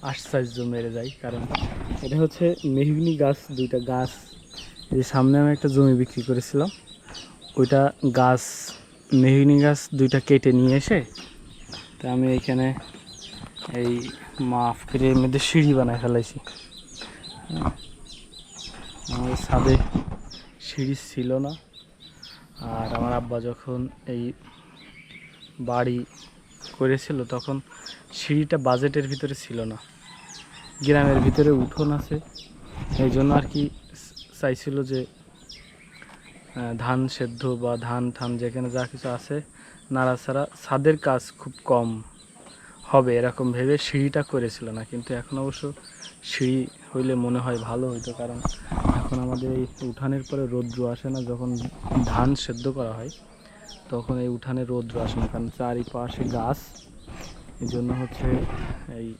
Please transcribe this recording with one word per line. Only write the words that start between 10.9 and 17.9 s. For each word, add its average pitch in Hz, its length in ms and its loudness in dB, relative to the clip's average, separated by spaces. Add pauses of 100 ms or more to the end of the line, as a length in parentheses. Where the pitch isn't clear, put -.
তা - 60 -12 (100)
আমি 127 120 4 (120)
এখানে 131 280 0 (1120)
এই 120 120 0 (580)
মাফ 120 280 0 (100)
করে 135 240 2
এর 131 100 6
মধ্যে 131 260 2
সিঁড়ি 147 300 6
বানায় 120 240 2
ফেলাইছি। 120 360 0 (2750)